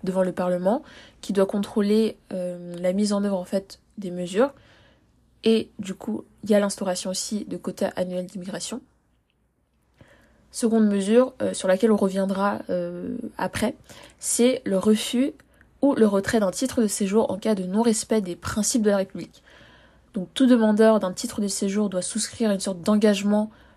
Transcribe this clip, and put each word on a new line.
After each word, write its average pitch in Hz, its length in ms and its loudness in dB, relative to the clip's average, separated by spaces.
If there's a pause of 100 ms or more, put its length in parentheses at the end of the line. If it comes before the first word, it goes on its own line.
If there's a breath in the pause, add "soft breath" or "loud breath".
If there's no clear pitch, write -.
devant 185 200 0
le 185 100 0
Parlement, 180 500 0 (380 loud breath)
qui - 100 -8
doit 190 140 4
contrôler, 208 720 0 (160)
euh, 175 460 -8
la 180 120 0
mise 208 220 0
en 202 100 0
œuvre, 196 140 -2
en 180 80 -6
fait, 196 340 -6 (180)
des 196 140 -8
mesures. 185 420 0 (920 soft breath)
Et 226 240 2 (100)
du 185 140 -10
coup, - 320 -8 (180)
il 202 60 -6
y 220 40 4
a 208 60 6
l'instauration 196 520 -4
aussi 202 340 -6
de 180 100 -8
quotas 180 400 -4
annuels 180 300 -4
d'immigration. 190 560 -10 (1700 soft breath)
Seconde 220 360 2
mesure, 208 540 4
euh, 196 120 -2
sur - 160 -2
laquelle 214 240 4
on 202 40 4
reviendra, 196 600 0 (100)
euh, 175 460 -6 (220)
après, 214 380 -4 (440 loud breath)
c'est 247 460 2
le 196 120 0
refus 220 560 2 (480)
ou 277 140 4
le 220 120 6
retrait 202 340 0
d'un 185 100 0
titre 254 300 -2
de 214 60 2
séjour 208 440 0
en 190 60 -4
cas 220 180 -2
de 185 80 -4
non-respect 220 560 0
des 175 160 -4
principes - 460 -2
de 208 80 4
la 202 80 4
République. - 460 -8 (720 loud breath)
Donc 180 200 -6
tout 269 120 2
demandeur 220 540 6
d'un 190 140 -4
titre - 280 -8
de 202 60 0
séjour 202 420 -2
doit 180 120 -4
souscrire - 480 -4
à 202 40 2
une 190 60 -2
sorte 185 220 -6
d'engagement, 208 680 2 (280 loud breath)